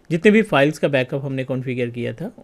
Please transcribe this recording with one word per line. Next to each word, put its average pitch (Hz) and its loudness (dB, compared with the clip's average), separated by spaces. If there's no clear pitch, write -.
जितने 170 6
भी 220 4
फाइल्स 151 2
का 175 0
बैकअप 135 -2
हमने 135 -6
कॉन्फ़िगर 127 -4
किया 120 -6
था, 170 -10